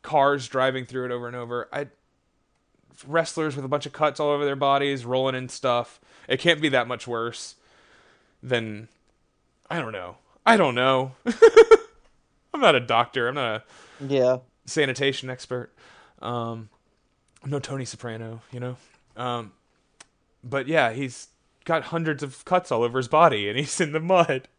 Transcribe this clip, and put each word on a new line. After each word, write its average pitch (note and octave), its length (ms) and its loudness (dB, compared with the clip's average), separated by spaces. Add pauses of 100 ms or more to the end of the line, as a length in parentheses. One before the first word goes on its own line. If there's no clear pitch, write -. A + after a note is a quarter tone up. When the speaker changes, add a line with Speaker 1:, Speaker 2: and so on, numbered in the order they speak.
Speaker 1:
cars C#3+ 480 0
driving C3 380 -2
through B2+ 200 -8
it B2 40 -8
over B2 160 -8
and A#2+ 100 -12
over. A#2+ 340 -8
I, C#3+ 180 -8 (1160)
wrestlers D#3 500 -2
with C#3 80 -8
a C3+ 40 -8
bunch C#3 160 -2
of D3 80 -12
cuts D3+ 280 -2
all D3 100 0
over D3 160 0
their C#3 100 -2
bodies, C#3 480 0
rolling C3 300 0
in B2+ 160 -8
stuff. A#2+ 500 -2 (280)
It C3 120 0
can't D#3+ 220 2
be D#3 80 6
that B2 180 6
much B2 180 -6
worse A#2 500 -6 (880)
than, A2+ 460 -6 (840)
I E3+ 100 -4
don't A#2 120 -8
know. F#2 240 -12 (280)
I A3+ 120 6
don't D3 180 4
know. C3 440 2
<laughs> - 1300 4
I'm D4+ 80 -6
not F#3+ 140 6
a B2 60 4
doctor. A#2+ 480 0
I'm C3+ 80 -6
not A2+ 260 -4 (380)
a C#3+ 40 -12
Speaker 2:
Yeah. C3 340 2 (280)
Speaker 1:
sanitation C3+ 640 -4
expert. B2 400 -12 (500)
Um, A#2 480 -8 (760)
I'm C3+ 60 -8
no C#3+ 100 -4
Tony C3+ 240 -10
Soprano, A2+ 680 -14
you B2 80 -14
know? B2 180 -10 (400)
Um, A#2+ 360 -8 (920)
but B2+ 240 -6
yeah, C#3 260 2
he's C3 360 -10 (360)
got D#3+ 200 -2
hundreds D#3+ 400 -4
of C3+ 200 -16
cuts F3+ 280 0
all A#2 100 2
over A#2+ 160 0
his B2+ 80 -2
body, B2+ 420 4
and G#2+ 80 -4
he's C#3+ 240 -4
in D3+ 120 -2
the D#3 80 -2
mud. E3 480 0 (100)